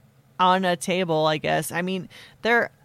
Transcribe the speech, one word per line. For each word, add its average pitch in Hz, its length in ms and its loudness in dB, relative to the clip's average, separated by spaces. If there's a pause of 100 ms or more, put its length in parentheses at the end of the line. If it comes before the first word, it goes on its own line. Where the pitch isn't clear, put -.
(400)
on 185 240 4
a 180 120 2
table, 175 500 0
I 156 120 0
guess. 156 320 -2
I 170 120 -4
mean, 185 260 -6 (340)
they're, 233 280 0 (140)